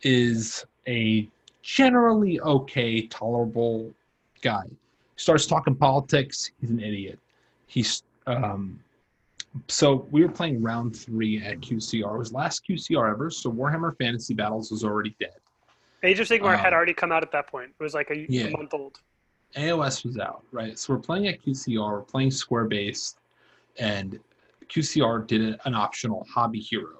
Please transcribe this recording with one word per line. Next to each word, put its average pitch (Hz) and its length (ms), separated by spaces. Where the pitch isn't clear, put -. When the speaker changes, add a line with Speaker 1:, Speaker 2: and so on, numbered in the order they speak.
Speaker 1:
is 120 600
a 110 420
generally 233 800
okay, 120 680
tolerable 113 840
guy. 104 220
Starts 156 300
talking 156 280
politics, 139 840
he's 117 100
an 117 80
idiot. 104 400
He's, - 380
um, 101 500
so 139 460
we 151 100
were 175 80
playing 143 320
round 117 320
three 110 480
at 98 180
Q 113 200
C 110 240
R. 104 100
It 117 60
was 110 120
last 147 280
Q 175 180
C - 160
R 117 160
ever, 135 200
so 131 200
Warhammer 151 480
Fantasy 120 340
Battles 110 380
was 110 140
already 107 340
dead. - 160
Speaker 2:
Age 190 160
of 214 80
Sigmar 202 280
had 190 120
Speaker 1:
Um, 175 60
Speaker 2:
already 170 200
come 175 160
out 160 140
at - 80
that 143 160
point. 127 280
It - 60
was, 151 120
like, 147 160
a, 151 180
Speaker 1:
Yeah. 123 160
Speaker 2:
a 101 60
month 151 240
old. 139 260
Speaker 1:
A 151 160
O 165 80
S 135 240
was 120 140
out, - 340
right? 113 260
So - 160
we're - 60
playing 190 260
at - 160
Q 139 100
C 127 240
R, 104 220
we're 101 40
playing 131 280
square-based, 110 880
and 101 400
Q 160 140
C 151 180
R 117 200
did 110 200
an, 110 240
an 131 100
optional 104 580
hobby 113 280
hero. - 400